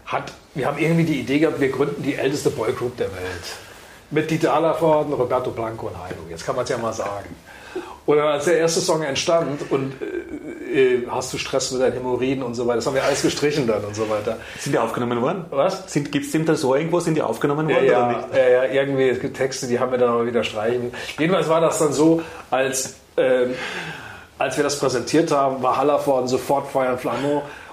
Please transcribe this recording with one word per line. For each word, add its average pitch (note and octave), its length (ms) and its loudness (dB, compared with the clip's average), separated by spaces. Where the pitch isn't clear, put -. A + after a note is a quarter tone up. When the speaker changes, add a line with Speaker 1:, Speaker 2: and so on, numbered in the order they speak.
Speaker 1:
Hat, - 280 -6
wir B2+ 120 -4
haben C#3+ 120 -2
irgendwie D#3+ 260 4
die D3 160 0
Idee B2+ 180 0
gehabt, D3+ 220 2
wir C3+ 100 2
gründen C3 320 -2
die C3 120 -2
älteste C#3 360 0
Boygroup A#2+ 480 -4
der G2 100 -2
Welt. F#2 480 -10
Mit D#3 200 0
Dieter D3+ 240 2
Hallervorden, D#3 600 2
Roberto B2 360 0
Blanco A2+ 360 -6
und F#2 120 -10
Heino. - 300 -12
Jetzt E2 160 -12
kann B2+ 120 -4
man's B2 120 -2
ja B2+ 100 -2
mal A2+ 140 -2
sagen. G2+ 420 -8
Oder D3 180 4
als D3 220 0
der E3+ 120 4
erste E3 220 2
Song D#3+ 220 2
entstand D3 580 0
und, C3+ 220 0
äh, C3 220 6
äh, A#2+ 160 0
"Hast B2 240 -4
du C3+ 40 -4
Stress - 340 -2
mit B2+ 100 0
deinen A#2 100 4
Hämorrhoiden?" B2+ 500 -2
und A#2+ 120 -6
so A#2+ 120 -2
weiter, A#2+ 100 2
das A2 100 -2
haben C#3 80 0
wir C3 100 2
alles C#3 180 2
gestrichen D3 440 0
dann G#2 180 2
und G2+ 100 -8
so A2 140 -2
weiter. G#2+ 300 -2
Speaker 2:
Sind C#3+ 140 -4
die C#3+ 60 2
aufgenommen A#2+ 420 0
worden? D#3+ 300 0
Speaker 1:
Was? C#3+ 420 0
Speaker 2:
Sind, C#3+ 180 -2
gibt's C#3+ 220 -2
den D#3+ 140 0
Tresor C#3 320 2
irgendwo? E3 220 0
Sind D#3+ 160 0
die C#3 60 2
aufgenommen C#3+ 460 0
Speaker 1:
Ja, C3 80 2
Speaker 2:
worden C3+ 140 4
Speaker 1:
ja, A#2+ 180 4
Speaker 2:
oder A#2+ 80 0
nicht? - 200 -6
Speaker 1:
ja, B2+ 280 6
ja, C3 80 -2
irgendwie, C3+ 380 2
es B2 100 0
gibt B2+ 160 -6
Texte, C3 300 -2
die A#2+ 120 0
haben B2+ 120 0
wir B2 80 2
dann B2 120 4
aber A#2 160 2
wieder A#2 160 0
streichen. A#2 500 -2
Jedenfalls D#3+ 320 2
war D#3+ 100 4
das D#3 180 2
dann D3+ 140 2
so, D#3+ 300 4
als, C3+ 440 -2
ähm, B2+ 360 4
als C3+ 180 -2
wir D3 80 2
das C#3+ 140 -2
präsentiert C#3 520 2
haben, C3+ 320 2
war B2 140 2
Hallervorden C3+ 520 2
sofort B2+ 400 0
Feuer C3 240 0
und B2 80 -4
Flamme C#3 420 -2